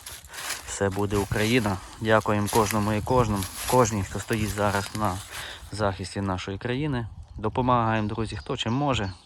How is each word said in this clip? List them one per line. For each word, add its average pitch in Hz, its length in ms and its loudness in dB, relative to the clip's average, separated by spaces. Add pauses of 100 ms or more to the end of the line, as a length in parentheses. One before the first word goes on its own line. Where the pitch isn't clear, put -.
(680)
Все 98 220 0
буде 101 280 0
Україна. 107 600 2 (240)
Дякуємо 110 460 4
кожному 107 460 2
і 107 80 0
кожному, 110 420 2 (240)
кожній, 113 360 4
хто - 160 -6
стоїть 107 300 -2
зараз 101 460 0
на 101 220 0 (540)
захисті 98 500 -2
нашої 98 360 -4
країни. 123 500 -2 (280)
Допомагаємо, 113 720 2
друзі, 110 280 -4
хто 131 220 -6
чим 113 160 -2
може. 120 400 0 (120)